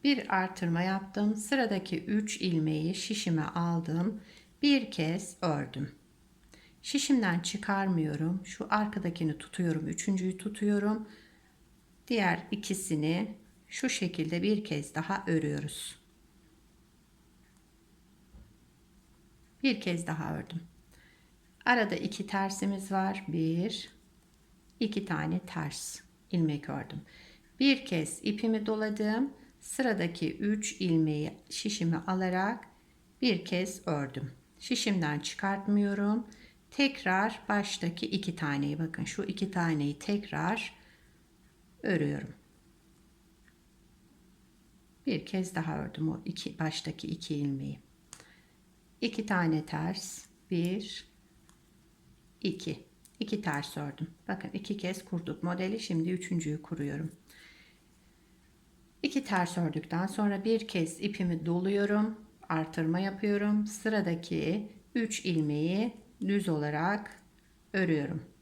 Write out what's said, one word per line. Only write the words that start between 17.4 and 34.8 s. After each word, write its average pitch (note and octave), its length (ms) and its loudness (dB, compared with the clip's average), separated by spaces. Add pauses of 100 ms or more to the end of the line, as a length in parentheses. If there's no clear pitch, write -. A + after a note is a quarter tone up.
Bir B3 180 4
kez E3+ 260 0
daha D#3 300 -2
ördüm. - 240 -6 (1040)
Arada A#3 300 6
iki G#3 320 -4
tersimiz G3 640 -2
var. F#3+ 360 0
Bir, E3 600 0 (920)
iki G#3 260 0
tane D#3+ 340 0
ters - 640 -8 (300)
ilmek D#3 380 2
ördüm. C#3 320 -6 (580)
Bir C4+ 260 6
kez - 380 -2
ipimi G#3+ 420 0
doladım. G#3+ 680 0 (260)
Sıradaki F3 760 0
üç G#3 440 -2
ilmeği D#3+ 520 4 (160)
şişime E3+ 480 0 (100)
alarak F#3 580 0 (560)
bir G#3 240 2
kez F#3 420 -2
ördüm. C#3 440 -2 (280)
Şişimden F3 600 0